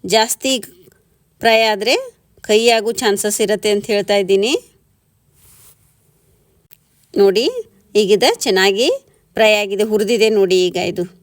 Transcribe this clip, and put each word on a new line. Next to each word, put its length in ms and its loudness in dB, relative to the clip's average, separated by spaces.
ಜಾಸ್ತಿ 480 -2
ಫ್ರೈ 180 4
ಆದರೆ 220 -2
ಕಹಿ 220 2
ಆಗೋ 140 -4
ಚಾನ್ಸಸ್ 440 -2
ಇರುತ್ತೆ 300 -2
ಅಂತ 180 -4
ಹೇಳ್ತಾ 300 0
ಇದ್ದೀನಿ. 300 0
ನೋಡಿ 320 2
ಈಗಿದ 320 2
ಚೆನ್ನಾಗಿ 420 0
ಫ್ರೈ 140 4
ಆಗಿದೆ, 280 -2
ಹುರಿದಿದೆ 380 0
ನೋಡಿ 200 2
ಈಗ 100 -6
ಇದು. 120 -6